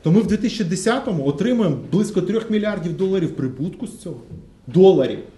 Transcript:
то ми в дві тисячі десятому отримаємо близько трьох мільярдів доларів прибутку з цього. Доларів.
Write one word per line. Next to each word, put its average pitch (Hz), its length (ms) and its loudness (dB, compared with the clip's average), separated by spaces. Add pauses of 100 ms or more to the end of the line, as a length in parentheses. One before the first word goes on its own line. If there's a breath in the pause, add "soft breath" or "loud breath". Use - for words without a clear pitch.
то 160 100 2
ми 214 80 6
в 196 60 -2
дві 202 100 0
тисячі 226 280 -2
десятому 190 600 -2
отримаємо 185 520 0 (140)
близько 196 280 0
трьох 214 300 -4
мільярдів 202 460 -2
доларів 190 400 -2
прибутку 143 500 -6
з - 120 -16
цього. 139 220 -14 (460)
Доларів. 143 520 6 (200)